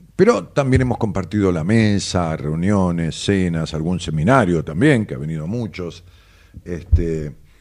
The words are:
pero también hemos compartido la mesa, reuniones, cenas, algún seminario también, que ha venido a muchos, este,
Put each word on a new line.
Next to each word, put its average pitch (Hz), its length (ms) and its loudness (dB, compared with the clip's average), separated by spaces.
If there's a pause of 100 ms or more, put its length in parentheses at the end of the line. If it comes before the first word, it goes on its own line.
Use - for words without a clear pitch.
(140)
pero 196 300 2
también 131 380 0
hemos 123 160 -2
compartido 98 520 0
la 82 140 0
mesa, 95 720 2
reuniones, 85 880 0
cenas, 85 500 0
algún 82 240 -2
seminario 87 680 2
también, 107 400 2
que 76 100 -8
ha 64 40 -8
venido 78 240 -6
a 80 60 -8
muchos, 90 560 -8 (600)
este, 80 680 -2 (260)